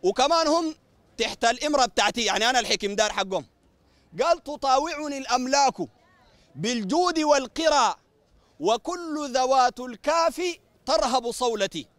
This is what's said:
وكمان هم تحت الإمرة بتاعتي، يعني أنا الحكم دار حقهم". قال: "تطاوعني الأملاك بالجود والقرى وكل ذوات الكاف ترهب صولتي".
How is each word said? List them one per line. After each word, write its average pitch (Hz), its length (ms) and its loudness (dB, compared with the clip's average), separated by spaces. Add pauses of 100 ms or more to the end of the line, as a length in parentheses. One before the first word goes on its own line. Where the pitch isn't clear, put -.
وكمان 294 440 2
هم 320 280 0 (440)
تحت - 260 -4
الإمرة 254 420 2
بتاعتي، 214 380 0
يعني 196 260 0
أنا 254 100 2
الحكم 202 340 -2
دار 208 180 0
حقهم". 190 340 -4 (760)
قال: 330 220 -2
"تطاوعني 285 760 -2
الأملاك 254 560 0 (800)
بالجود 247 640 0
والقرى 285 760 2 (640)
وكل 294 760 -4
ذوات 254 460 2
الكاف 302 600 -2 (440)
ترهب 254 440 0
صولتي". 208 560 -4 (120)